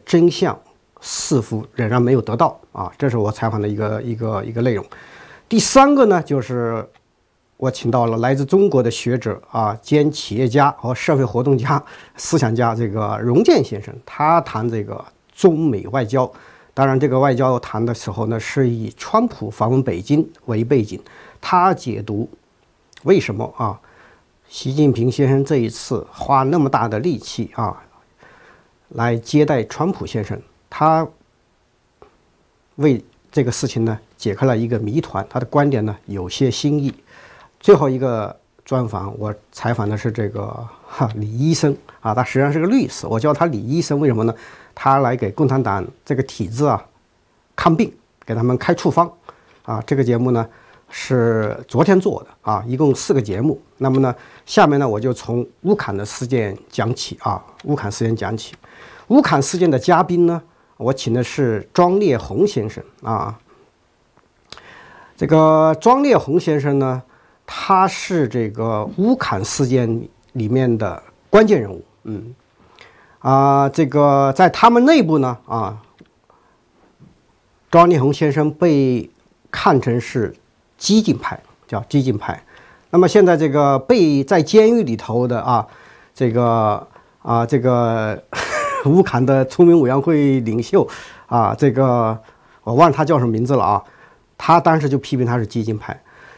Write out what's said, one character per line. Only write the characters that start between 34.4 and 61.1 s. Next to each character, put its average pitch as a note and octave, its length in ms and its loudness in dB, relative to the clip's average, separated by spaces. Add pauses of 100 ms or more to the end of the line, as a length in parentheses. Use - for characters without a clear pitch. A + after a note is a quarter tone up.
了 B2 100 2
一 A#2 100 -2
个 A#2 140 -2
谜 A#2 200 -2
团， G2 300 -8
他 - 80 -4
的 B2+ 80 -4
观 D3 240 0
点 A#2 140 0
呢 G#2+ 120 -6 (100)
有 F#2+ 220 -8
些 C3 220 -2
新 D3 300 -2
意。 C#3 120 -4 (680)
最 G3+ 160 8
后 C#3+ 120 0
一 B2+ 80 -2
个 A2+ 400 -4 (280)
专 B2+ 240 -2
访， G2+ 280 -8
我 G#2+ 160 -6 (200)
采 - 200 -4
访 A2+ 160 -2
的 G#2+ 80 -4
是 A2+ 140 -4
这 G#2+ 200 -6
个， G#2 360 -12 (180)
哈， - 300 -4
李 G#2+ 240 -6
医 D#3 160 2
生 D3+ 180 0 (280)
啊， A2 120 -4
他 B2 120 0
实 - 160 -2
际 - 20 4
上 C#3+ 100 0
是 D#3 60 -2
个 D#3+ 80 0
律 A#3+ 220 0
师， - 180 -12
我 A2 140 -2
叫 D3+ 120 2
他 D3 140 2
李 D3 100 -2
医 A#2+ 240 -4
生， C#3+ 200 -2
为 D3+ 80 2
什 A#2 80 2
么 A2 80 0
呢？ A2+ 100 0 (400)
他 C3+ 240 2
来 B2+ 180 0
给 A2 140 -4
共 D3+ 160 0
产 C3 160 0
党 G2 240 -2 (180)
这 C#3 120 -4
个 C3+ 80 -2
体 A2 240 -8
制 B2 160 -4
啊 B2+ 200 0 (680)
看 - 180 2
病， F3+ 200 0 (340)
给 A2+ 80 -6
他 A2+ 80 -4
们 B2 160 0
开 F3 160 0
处 - 160 -2
方 E3+ 180 2 (540)
啊。 A2 240 -8
这 - 80 0
个 C3+ 80 0
节 A#2+ 160 0
目 B2 140 0
呢 A#2 120 0 (460)
是 A#2 680 -2 (120)
昨 C3+ 160 2
天 F#3+ 160 4
做 - 240 -2
的 - 60 -20 (100)
啊， G#2+ 260 -2
一 B2 100 -4
共 C#3+ 160 2
四 - 220 -2
个 C3 80 2
节 G2+ 180 -4
目。 C#3+ 220 -2 (160)
那 C3 100 -2
么 C3 120 2
呢， C3 120 2 (320)
下 G3 220 4
面 C#3+ 140 2
呢 C#3 80 0
我 G#2+ 100 -2
就 B2 140 -2
从 A#2+ 340 -6 (140)
乌 F3+ 120 0
坎 G#2 240 -2
的 G2+ 80 -6
事 A#2+ 220 -10
件 A2 320 -2 (100)
讲 A#2 240 -4
起 - 300 -10
啊， F#2+ 180 -4 (220)
乌 C#3+ 140 -4
坎 G2+ 160 -8
事 A2+ 120 -4
件 A2+ 120 0
讲 G#2+ 200 -6
起。 - 200 -14 (500)
乌 C4+ 160 4
坎 - 180 2
事 C#3 160 -2
件 F3 140 2
的 C3 80 0
嘉 F3 240 2
宾 F3 240 2
呢， E3+ 160 -2 (360)
我 A#2+ 140 -2
请 A#2 220 -4